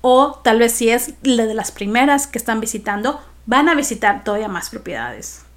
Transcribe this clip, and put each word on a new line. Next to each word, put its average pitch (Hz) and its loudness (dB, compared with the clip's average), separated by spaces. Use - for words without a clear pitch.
o 262 4
tal 226 4
vez 233 4
si 226 0
es 247 0
la 240 2
de 220 -4
las 220 -6
primeras 262 0
que - -10
están 220 -4
visitando, 220 -6
van 277 4
a 339 2
visitar 226 0
todavía 208 -4
más 180 -8
propiedades - -12